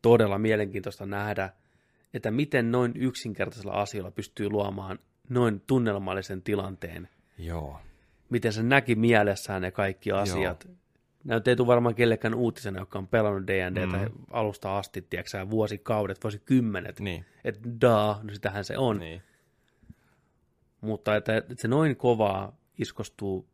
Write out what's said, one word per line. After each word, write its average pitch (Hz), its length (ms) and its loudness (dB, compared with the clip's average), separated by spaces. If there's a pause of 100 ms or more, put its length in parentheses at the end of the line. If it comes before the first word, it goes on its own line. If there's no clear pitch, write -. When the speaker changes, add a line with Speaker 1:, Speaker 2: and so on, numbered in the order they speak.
Speaker 1:
todella 113 380 6
mielenkiintoista 104 640 -2
nähdä, 101 440 -4 (640)
että - 180 -4
miten 123 400 0
noin 123 240 2
yksinkertaisella 104 760 -4
asialla 98 380 -4
pystyy 104 380 -6
luomaan 98 500 -4 (300)
noin 120 380 2
tunnelmallisen 98 720 0
tilanteen. 90 680 -6 (280)
Speaker 2:
Joo. 82 420 -8 (500)
Speaker 1:
Miten 117 240 0
se 110 100 -2
näki 127 320 4
mielessään 104 680 2
ne 90 100 -4
kaikki 98 380 -4
Speaker 2:
Joo. 98 100 0
Speaker 1:
asiat. 92 480 -2 (560)
Nämä 117 160 -2
nyt 104 80 0
ei 123 80 6
tule 120 120 2
varmaan 120 280 6
kellekään 113 380 2
uutisena, 110 460 -2
joka 92 200 -10
on 95 80 -8
pelannut 104 400 0
D 92 220 0
N 98 60 -4
D:tä 92 220 -2
Speaker 2:
Mm. 98 120 -2 (220)
Speaker 1:
alusta 101 460 -2
asti, 95 240 -8
tiedätkö 87 280 -8
sä, 95 200 -8
vuosikaudet, 107 760 -2
vuosikymmenet. 104 760 0
Speaker 2:
Niin. 92 260 -6 (180)
Speaker 1:
Et 104 160 -6 (220)
daa, 107 420 6
no 101 100 -10
sitähän 101 320 -4
se - 120 -8
on. 117 220 0
Speaker 2:
Niin. 82 220 -12 (1600)
Speaker 1:
Mutta 107 340 0
että, 110 220 0
että - 200 -4
se 113 100 -4
noin 139 280 4
kovaa 104 600 2 (220)
iskostuu 101 760 -6